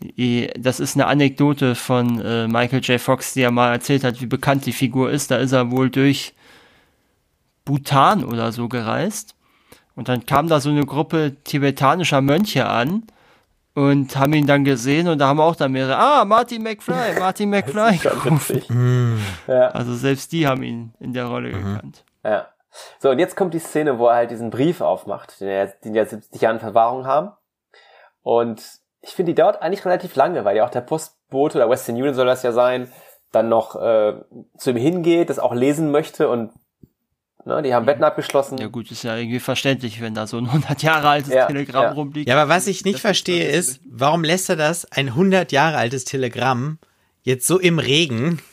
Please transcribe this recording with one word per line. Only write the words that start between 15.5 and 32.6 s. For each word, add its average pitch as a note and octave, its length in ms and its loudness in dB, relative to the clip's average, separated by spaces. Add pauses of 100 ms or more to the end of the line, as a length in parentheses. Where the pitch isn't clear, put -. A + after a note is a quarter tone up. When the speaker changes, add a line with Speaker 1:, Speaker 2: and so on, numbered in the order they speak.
Speaker 1:
dann C#3 160 -2
mehrere, C3 240 0
„Ah, B3+ 280 4
Marty A#3 340 0
McFly, A3 600 -4
Marty F#3+ 320 -2
Speaker 2:
<laughs> - 0 -
Das G3+ 180 -2
ist C#3+ 60 -8
Speaker 1:
McFly“ G#3+ 240 2
Speaker 2:
schon - 240 -2
Speaker 1:
gerufen. - 340 0
Speaker 2:
witzig. - 120 -4
Speaker 3:
Hm. B2 520 2 (260)
Speaker 2:
Ja. B2+ 220 4
Speaker 1:
Also B2 260 -4
selbst C3+ 380 -2
die D#3+ 140 0
haben C3 160 0
ihn A#2 380 -10
in B2+ 140 -10
der B2 120 -6
Rolle B2 300 -6
Speaker 3:
Mhm. G2 180 -6
Speaker 1:
gekannt. - 300 -14 (200)
Speaker 2:
Ja. G#2+ 240 -2 (500)
So, C#3 120 2
und B2+ 80 2
jetzt F3+ 180 0
kommt F3+ 180 -2
die E3 40 -2
Szene, D3+ 400 -2
wo A#2+ 100 4
er A#2+ 80 4
halt A#2 140 0
diesen A2+ 200 -8
Brief C3+ 320 0
aufmacht, - 580 -4
den G2 80 -6
er, G2 200 -2
den - 260 -12
die A2 40 4
ja G#2+ 60 4
siebzig - 380 -8
Jahre A2+ 140 2
in A2+ 40 -8
Verwahrung A#2 460 0
haben. D3+ 260 -2 (880)
Und A#2 400 0 (380)
ich - 140 -20
finde, E3+ 180 -2
die - 40 0
dauert F3+ 260 2
eigentlich F3+ 240 -4
relativ F3+ 280 -2
lange, C#3 300 0
weil G2+ 120 2
ja G#2+ 100 4
auch - 40 -8
der B2 120 -4
Postbote D#3 720 -4
oder A#2 140 4
Western B2 260 0
Union C3+ 180 0
soll B2+ 120 2
das - 160 2
ja A#2+ 100 0
sein, B2 400 0 (400)